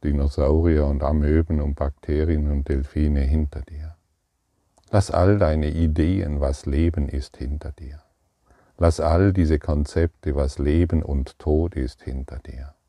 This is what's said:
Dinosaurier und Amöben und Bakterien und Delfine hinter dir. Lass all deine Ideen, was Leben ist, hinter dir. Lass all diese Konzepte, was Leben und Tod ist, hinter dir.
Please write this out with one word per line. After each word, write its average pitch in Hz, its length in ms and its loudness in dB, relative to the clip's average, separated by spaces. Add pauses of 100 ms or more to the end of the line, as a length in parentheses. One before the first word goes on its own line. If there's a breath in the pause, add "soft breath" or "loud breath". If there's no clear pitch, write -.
Dinosaurier 73 800 2
und 71 160 -2
Amöben 76 580 2
und 73 140 -2
Bakterien 76 760 -2
und 71 180 -2
Delfine 71 520 0
hinter 71 420 -2
dir. 78 340 -14 (920)
Lass 98 200 0
all 95 280 4
deine 78 320 2
Ideen, 80 720 0
was 69 260 -2
Leben 76 420 0
ist, 67 280 -8
hinter 71 360 -8
dir. 71 280 -16 (800 soft breath)
Lass 82 200 2
all 87 320 4
diese 78 260 2
Konzepte, 76 800 -2
was 69 240 -2
Leben 80 420 2
und 69 380 -6
Tod 80 340 0
ist, 64 280 -6
hinter 65 360 -10
dir. 65 360 -14 (140)